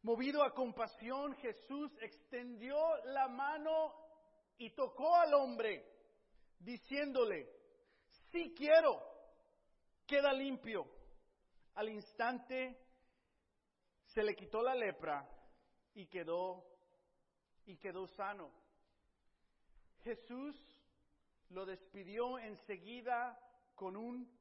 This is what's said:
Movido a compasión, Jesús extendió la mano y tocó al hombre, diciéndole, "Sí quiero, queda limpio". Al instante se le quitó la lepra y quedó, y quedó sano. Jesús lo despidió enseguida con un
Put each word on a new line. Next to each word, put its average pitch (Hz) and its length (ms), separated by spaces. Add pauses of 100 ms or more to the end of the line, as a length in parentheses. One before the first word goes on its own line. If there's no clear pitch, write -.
Movido 254 420
a 262 100
compasión, 247 800
Jesús 269 540 (120)
extendió 247 720 (300)
la 269 240
mano 302 680 (600)
y 226 140
tocó 294 440
al 320 180
hombre, 226 560 (720)
diciéndole, 240 880 (800)
"Sí 339 240
quiero, 302 480 (1040)
queda 277 280
limpio". 254 520 (880)
Al 214 120
instante 247 920 (1300)
se 214 160
le 208 120
quitó 214 260
la 254 140
lepra 160 500 (680)
y 190 140
quedó, 180 580 (1000)
y 190 120
quedó 185 300
sano. 196 440 (1500)
Jesús 247 580 (880)
lo 185 140
despidió 202 720
enseguida 233 1000 (340)
con 190 220
un 240 340 (120)